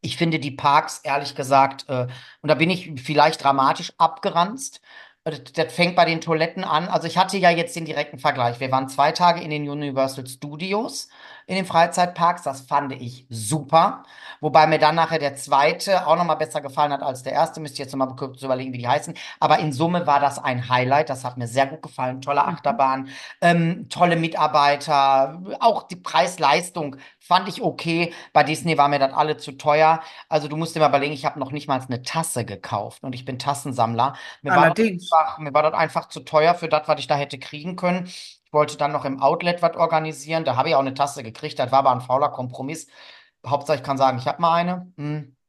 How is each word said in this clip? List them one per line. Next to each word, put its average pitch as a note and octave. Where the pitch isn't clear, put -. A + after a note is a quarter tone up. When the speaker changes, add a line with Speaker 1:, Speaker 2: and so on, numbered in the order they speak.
Speaker 1:
Ich -
finde D#3+
die C3+
Parks, C#3+
ehrlich C#3+
gesagt, C3+
äh, B2
und D3+
da D3+
bin E3
ich F3
vielleicht D3+
dramatisch C#3
abgeranzt, F#3
äh, D#3
das, C3+
das -
fängt F3
bei E3+
den D#3+
Toiletten E3
an. F3
Also E3
ich D#3+
hatte F#3
ja F3+
jetzt E3+
den E3+
direkten D3
Vergleich. C3
Wir C3
waren C3+
zwei D3
Tage F3
in D#3+
den D3
Universal C3+
Studios F#3+
in F#3
den F#3
Freizeitparks. F3
Das C3+
fand C#3+
ich B2
super. C#3+
Wobei D#3
mir D#3
dann D3+
nachher D#3+
der C#3
zweite D#3
auch D#3+
noch F3
mal D#3
besser D3+
gefallen C#3+
hat C3+
als B2+
der C3+
erste. D#3+
Müsst D3+
ihr C#3
jetzt -
noch C3
mal B2+
kurz B2+
überlegen, C3
wie B2
die A#2+
heißen. D3+
Aber D#3
in D3+
Summe E3+
war C#3+
das C3+
ein B2
Highlight. C3
Das B2+
hat A#2+
mir A#2+
sehr C3
gut D#3
gefallen. C3
Tolle C#3+
Speaker 2:
Mhm. C#3+
Speaker 1:
Achterbahn, C3+
ähm, E3+
tolle F3
Mitarbeiter. D3
Auch -
die F3+
Preis-Leistung D#3+
fand F#3+
ich B3
okay. E3
Bei D3+
Disney D#3
war C#3+
mir C#3+
das C3+
alle D3+
zu D3
teuer. D#3
Also D3+
du D3
musst E3
dir D#3+
mal D3
überlegen, C#3
ich C#3+
hab D3
noch C3+
nicht D3
mal C3
eine B2
Tasse D#3+
gekauft. G#2
Und C3
ich B2+
bin C3
Tassensammler. A#2+
Mir C#3+
war D#3
das -
Speaker 2:
Allerdings. G3+
Speaker 1:
einfach, D#3+
mir D3
war D3+
das D#3
einfach D#3+
zu D3+
teuer D#3
für E3
das, D3+
was D3+
ich B2
da D3+
hätte C#3+
kriegen D#3+
können, F3+
wollte D3+
dann D3
noch C#3+
im C3+
Outlet F3
was E3
organisieren. D#3
Da B2
habe C3+
ich D#3
auch C3+
eine C3+
Tasse C#3
gekriegt. B2+
Das B2+
war C3+
aber C3+
ein B2
fauler C#3
Kompromiss. C3
Hauptsache, C#3+
ich B2+
kann C#3
sagen, C3
ich B2+
hab -
mal E3+
eine. F3+
Hm. D3